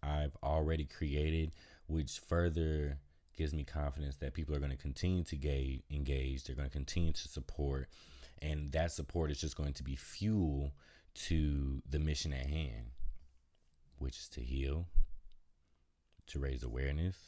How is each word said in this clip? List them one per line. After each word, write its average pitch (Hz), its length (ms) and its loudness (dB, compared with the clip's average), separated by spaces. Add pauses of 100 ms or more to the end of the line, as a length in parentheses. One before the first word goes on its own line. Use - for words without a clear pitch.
I've 73 400 0
already 78 440 2
created, 78 680 0 (360)
which 78 320 -2
further 78 760 2 (380)
gives 78 180 0
me 78 100 0
confidence 71 540 -4
that 67 160 -6
people 73 220 -2
are 71 40 0
gonna 69 180 -2
continue 90 460 0
to 78 120 -6
ga-, 67 560 0
engage, 67 520 -2
they're 67 120 -8
gonna 67 140 -2
continue 71 420 4
to - 160 -2
support, 67 600 -4 (520)
and 73 300 -2
that 80 200 2
support 78 400 0
is 71 80 -2
just 78 180 -4
going 73 160 -2
to - 100 -8
be 67 120 -4
fuel 78 800 0 (400)
to 71 760 2
the 73 100 0
mission 76 340 0
at 65 120 -4
hand, 62 460 -4 (1040)
which 67 200 -6
is - 120 -14
to 60 120 -10
heal, 67 460 -2 (1400)
to 73 120 -6
raise 67 240 0
awareness 69 540 0 (100)